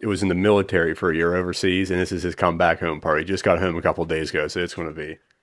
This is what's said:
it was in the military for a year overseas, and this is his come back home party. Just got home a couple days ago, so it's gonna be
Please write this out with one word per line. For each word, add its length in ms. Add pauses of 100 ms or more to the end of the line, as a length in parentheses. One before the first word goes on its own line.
it 60
was 140
in 60
the 80
military 600
for 160
a 40
year 220
overseas, 520
and 120
this 100
is 120
his 120
come 220
back 240
home 180
party. 240
Just 220
got 140
home 180
a 40
couple 220
days 280
ago, 180
so 100
it's 140
gonna 180
be 260 (240)